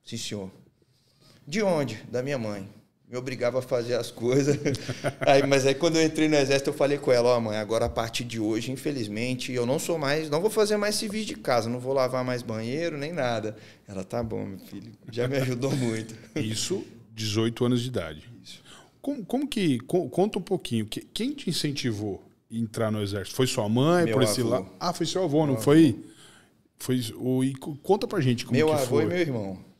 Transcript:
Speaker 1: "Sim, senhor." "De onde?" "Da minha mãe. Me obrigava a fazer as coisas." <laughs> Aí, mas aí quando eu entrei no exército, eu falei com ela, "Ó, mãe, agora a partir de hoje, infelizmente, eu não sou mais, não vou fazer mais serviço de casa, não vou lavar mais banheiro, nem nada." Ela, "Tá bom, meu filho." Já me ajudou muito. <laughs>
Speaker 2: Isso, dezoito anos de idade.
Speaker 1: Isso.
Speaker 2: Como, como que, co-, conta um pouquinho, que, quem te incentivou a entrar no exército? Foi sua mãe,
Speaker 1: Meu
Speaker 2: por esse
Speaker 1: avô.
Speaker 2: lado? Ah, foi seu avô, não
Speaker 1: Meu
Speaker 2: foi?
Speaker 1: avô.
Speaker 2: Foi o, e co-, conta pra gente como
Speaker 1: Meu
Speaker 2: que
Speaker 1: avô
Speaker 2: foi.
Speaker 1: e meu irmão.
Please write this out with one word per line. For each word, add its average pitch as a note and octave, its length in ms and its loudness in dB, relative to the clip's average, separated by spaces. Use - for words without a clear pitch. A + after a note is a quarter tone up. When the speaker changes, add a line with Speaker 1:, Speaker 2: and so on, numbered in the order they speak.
Speaker 1:
"Sim, A#2 140 -12
senhor." G2 320 -8
"De F#3+ 160 -2
onde?" D3 480 0
"Da B2 120 -2
minha C#3 160 -4
mãe. G#2 300 -6
Me A#2+ 60 -8
obrigava B2+ 420 -2
a B2 40 -2
fazer A#2+ 320 -2
as A#2 160 -2
coisas." C3+ 460 2
<laughs> - 280 -6
Aí, C#3 260 6
mas C3+ 200 4
aí C3+ 80 4
quando D#3+ 220 2
eu D#3+ 80 6
entrei D#3 240 2
no D3+ 80 4
exército, C#3 340 4
eu C#3+ 40 -4
falei C#3+ 240 2
com C#3+ 120 0
ela, A#2+ 200 6
"Ó, A#2+ 100 4
mãe, A2 160 -2
agora A2 300 0
a - 20 0
partir A#2 360 -4
de A#2 140 -8
hoje, A2 320 0
infelizmente, B2+ 800 -4
eu B2 140 0
não C3+ 120 0
sou E3 200 -2
mais, D3+ 320 0
não D#3 100 0
vou G#3+ 100 2
fazer G#3 260 2
mais G#3 180 0
serviço G#3+ 320 -4
de - 100 -8
casa, A#2+ 340 0
não B2 100 -4
vou B2+ 140 -4
lavar B2+ 300 0
mais B2 180 -4
banheiro, B2 560 -4
nem D3 140 -6
nada." A#2 440 -4
Ela, F#2+ 160 -8
"Tá A#2+ 180 -6
bom, G#2 240 -6
meu G2 120 -12
filho." G#2 340 -16
Já A#2 160 -2
me C3+ 120 -2
ajudou B2+ 360 -2
muito. A2+ 400 -2
<laughs> - 120 -12
Speaker 2:
Isso, B2+ 480 -4
dezoito A2+ 500 0
anos A#2+ 180 2
de B2+ 60 -6
idade. E2+ 420 -8
Speaker 1:
Isso. - 180 -20
Speaker 2:
Como, C#4 240 -6
como C4+ 240 -4
que, D#3+ 320 0
co-, E3+ 300 -2
conta G#3 280 0
um F#3 40 -6
pouquinho, A#2+ 440 -2
que, - 140 -8
quem B3+ 320 -6
te - 160 -6
incentivou G#2+ 720 -4
a - 20 -12
entrar A2+ 380 -2
no G#2+ 100 -2
exército? G2 320 -4
Foi C3 120 2
sua A2 240 -2
mãe, D#3+ 340 4
Speaker 1:
Meu A2+ 100 2
Speaker 2:
por B2+ 80 4
esse A2 200 2
Speaker 1:
avô. A#2 80 0
Speaker 2:
lado? - 160 0
Ah, E3+ 140 -2
foi E3 140 -2
seu F#3 180 0
avô, D3+ 220 4
não C3+ 80 2
Speaker 1:
Meu A2+ 80 -2
Speaker 2:
foi? D3 360 8
Speaker 1:
avô. - 100 -16
Speaker 2:
Foi B2+ 220 -2
o, B2+ 260 0
e C3+ 120 0
co-, D3+ 280 -8
conta G#3 240 2
pra G#3 140 -2
gente B2+ 240 2
como - 120 -2
Speaker 1:
Meu D#3 120 6
Speaker 2:
que D#3 60 4
Speaker 1:
avô C#3+ 120 2
Speaker 2:
foi. - 180 2
Speaker 1:
e - 20 0
meu F3 120 0
irmão. A2 400 -2